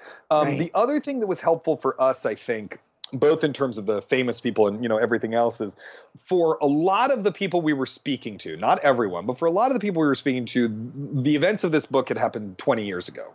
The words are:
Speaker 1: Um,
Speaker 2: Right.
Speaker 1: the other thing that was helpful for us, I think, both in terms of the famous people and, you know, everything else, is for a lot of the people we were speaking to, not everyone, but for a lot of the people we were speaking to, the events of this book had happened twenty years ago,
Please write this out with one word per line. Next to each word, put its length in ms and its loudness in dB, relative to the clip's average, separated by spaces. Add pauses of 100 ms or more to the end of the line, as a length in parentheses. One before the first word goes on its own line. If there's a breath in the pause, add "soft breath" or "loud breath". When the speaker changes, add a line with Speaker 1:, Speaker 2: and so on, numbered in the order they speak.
(300 loud breath)
Speaker 1:
Um, 200 2
Speaker 2:
Right. 100 -2
Speaker 1:
the 140 -4
other 260 2
thing 220 -6
that 60 -2
was 120 -2
helpful 380 0
for 240 -2
us, 240 0
I 100 -2
think, 440 -8 (340)
both 320 2
in 80 2
terms 240 -2
of 80 -8
the 160 0
famous 400 0
people 260 4
and, 160 -2
you 60 0
know, 80 2
everything 360 0
else, 280 2
is 160 -6 (480 loud breath)
for 360 2
a 60 2
lot 420 2
of 140 0
the 80 2
people 300 -2
we 100 0
were 140 0
speaking 520 -6
to, 200 -10
not 260 2
everyone, 420 2
but 140 -4
for 60 0
a 60 4
lot 160 2
of 80 0
the 40 -2
people 220 -2
we 60 4
were 60 4
speaking 300 -2
to, 240 0
the 680 -2
events 260 0
of 80 0
this 140 2
book 240 0
had 80 -2
happened 400 -4
twenty 280 0
years 220 -6
ago, 260 -14